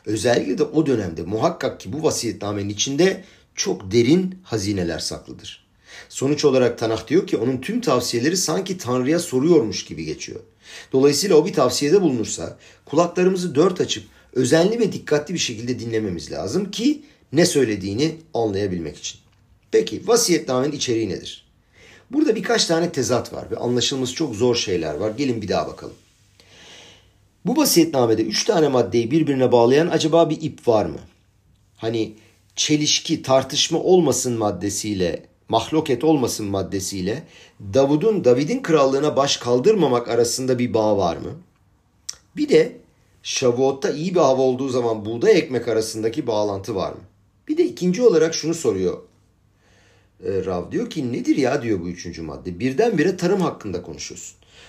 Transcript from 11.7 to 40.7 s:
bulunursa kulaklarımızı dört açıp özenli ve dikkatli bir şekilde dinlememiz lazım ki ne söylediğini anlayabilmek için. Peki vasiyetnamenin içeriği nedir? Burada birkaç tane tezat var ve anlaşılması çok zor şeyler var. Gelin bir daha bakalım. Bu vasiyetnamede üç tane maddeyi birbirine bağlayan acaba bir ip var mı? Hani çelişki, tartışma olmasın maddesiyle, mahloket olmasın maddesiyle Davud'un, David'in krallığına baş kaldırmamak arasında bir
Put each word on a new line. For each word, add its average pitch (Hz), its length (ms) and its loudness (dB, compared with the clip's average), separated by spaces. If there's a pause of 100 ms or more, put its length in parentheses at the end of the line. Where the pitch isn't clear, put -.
bulunursa 113 540 -2 (280)
kulaklarımızı 180 720 0
dört 180 260 2
açıp - 240 -4 (280)
özenli 165 480 2
ve 202 120 0
dikkatli 151 420 -4
bir 165 40 -4
şekilde 117 400 -6
dinlememiz 107 540 -4
lazım 110 380 -4
ki 277 320 0 (300)
ne 160 140 4
söylediğini 113 720 0 (180)
anlayabilmek 98 640 -4
için. - 240 -14 (500)
Peki - 380 0
vasiyetnamenin 156 640 0
içeriği 113 360 -2
nedir? - 380 -10 (640)
Burada 285 260 2
birkaç 214 280 0
tane 170 280 0
tezat 123 400 -2
var 73 180 -10
ve - 60 -6
anlaşılması 120 580 -2
çok - 200 -4
zor 120 200 2
şeyler 82 400 -2
var. 104 160 -2
Gelin 113 320 -2
bir 95 60 -8
daha 90 180 0
bakalım. - 280 -14 (1500)
Bu 240 120 -2
vasiyetnamede 123 680 4
üç - 220 -2
tane 165 240 2
maddeyi 120 420 2
birbirine 135 420 2
bağlayan 123 360 6
acaba 160 420 2
bir 156 120 -6
ip - 260 -8
var 107 160 4
mı? 82 140 -8 (800)
Hani 113 380 -4 (420)
çelişki, 151 680 0
tartışma 143 560 0
olmasın 139 600 2
maddesiyle, 98 880 -4 (220)
mahloket 143 560 0
olmasın 127 420 2
maddesiyle 98 760 -4 (520)
Davud'un, 151 500 4
David'in 143 380 2
krallığına 143 540 2
baş 139 200 0
kaldırmamak 127 720 2
arasında 120 500 0
bir 117 160 -2